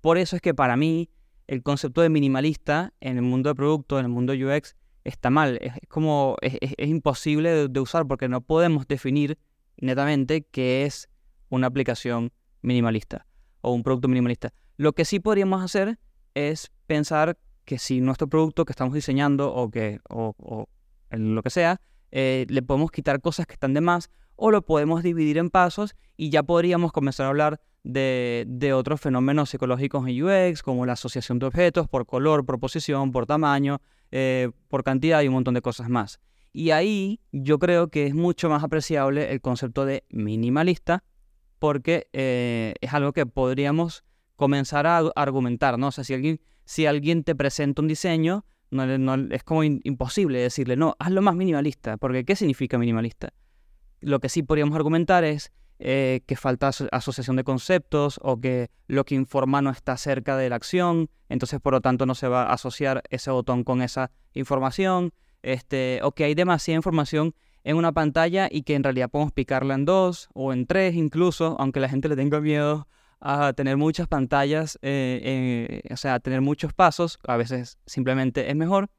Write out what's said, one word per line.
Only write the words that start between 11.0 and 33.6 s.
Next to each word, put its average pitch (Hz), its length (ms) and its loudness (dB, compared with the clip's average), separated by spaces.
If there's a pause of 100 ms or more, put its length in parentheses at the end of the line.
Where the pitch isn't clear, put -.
una 127 200 0
aplicación 120 640 -2 (280)
minimalista 117 680 0 (360)
o 123 100 0
un 120 100 0
producto 131 260 0
minimalista. 120 440 0 (240)
Lo 147 160 2
que 165 140 0
sí 202 140 0
podríamos 196 420 2
hacer 196 360 -2 (360)
es 147 360 -4 (160)
pensar 151 520 0 (260)
que 127 140 -6
si 127 220 -2
nuestro 131 280 0
producto 160 380 2
que - 60 -10
estamos 131 200 -2
diseñando 143 640 0
o 120 160 -2
que, 107 300 -4 (100)
o, 113 280 -6
o 107 300 -12 (420)
en 110 240 0
lo 110 80 -2
que 127 80 -4
sea, 180 300 2 (320)
eh, 131 360 0
le 135 140 0
podemos 139 300 0
quitar 139 280 -2
cosas 170 260 -4
que - 80 -20
están 135 200 -2
de 147 60 2
más 175 300 0 (260)
o 220 140 4
lo 208 140 6
podemos 156 380 2
dividir 160 360 2
en 170 120 0
pasos 190 460 2 (200)
y 156 140 -4
ya 151 140 4
podríamos 170 480 2
comenzar 139 340 0
a 135 40 0
hablar 151 300 0 (220)
de, 127 640 -2
de 127 260 0
otros 135 280 0
fenómenos 135 500 2
psicológicos 127 580 -2
en 127 140 -2
U 180 80 2
X, 185 320 2
como 127 240 -2
la 123 60 -2
asociación 123 480 -4
de 135 60 -2
objetos 165 420 2
por 123 180 -2
color, 143 400 2
por 127 140 -4
posición, 135 500 -2
por 123 160 -2
tamaño, 143 540 0 (320)